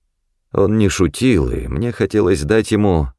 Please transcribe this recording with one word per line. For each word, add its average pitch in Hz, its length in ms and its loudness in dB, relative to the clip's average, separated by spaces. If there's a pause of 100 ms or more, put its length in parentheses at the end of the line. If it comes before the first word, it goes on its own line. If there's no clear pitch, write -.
(520)
Он 101 260 2
не 101 100 2
шутил, 87 640 0
и 60 180 -6
мне 95 240 -4
хотелось 98 500 0
дать 107 300 0
ему 92 360 2 (100)